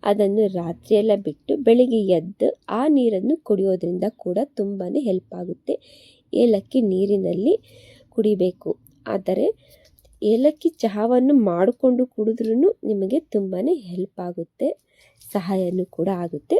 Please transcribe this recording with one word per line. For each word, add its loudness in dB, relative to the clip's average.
ಅದನ್ನು 2
ರಾತ್ರಿಯೆಲ್ಲ 0
ಬಿಟ್ಟು -6
ಬೆಳಿಗ್ಗೆ 4
ಎದ್ದು 0
ಆ -2
ನೀರನ್ನು 2
ಕುಡಿಯೋದ್ರಿಂದ 0
ಕೂಡ -4
ತುಂಬಾನೇ -4
ಹೆಲ್ಪ್ -4
ಆಗುತ್ತೆ. -8
ಏಲಕ್ಕಿ 2
ನೀರಿನಲ್ಲಿ 0
ಕುಡಿಬೇಕು, -2
ಆದರೆ -2
ಏಲಕ್ಕಿ 2
ಚಹಾವನ್ನು 2
ಮಾಡಿಕೊಂಡು 2
ಕುಡಿದ್ರೂ 0
ನಿಮಗೆ -2
ತುಂಬಾನೇ -2
ಹೆಲ್ಪ್ -10
ಆಗುತ್ತೆ, -6
ಸಹಾಯನೂ -2
ಕೂಡ -4
ಆಗುತ್ತೆ. -2